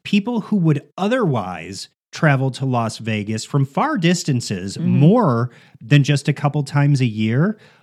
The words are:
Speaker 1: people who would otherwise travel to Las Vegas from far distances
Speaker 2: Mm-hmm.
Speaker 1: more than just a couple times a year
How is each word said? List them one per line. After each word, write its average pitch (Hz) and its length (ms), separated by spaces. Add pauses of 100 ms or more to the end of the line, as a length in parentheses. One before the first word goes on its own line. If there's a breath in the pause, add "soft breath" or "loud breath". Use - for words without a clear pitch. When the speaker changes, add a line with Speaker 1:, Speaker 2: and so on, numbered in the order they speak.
Speaker 1:
people 208 380
who - 140
would 156 260 (140)
otherwise 113 920 (220)
travel 135 400
to 135 160
Las 117 320
Vegas 110 460
from 139 200
far 262 320
distances 127 800
Speaker 2:
Mm-hmm. - 120
Speaker 1:
more 131 600 (300 loud breath)
than 139 240
just 139 240
a 151 40
couple 147 300
times 143 380
a 131 60
year 113 520 (240 soft breath)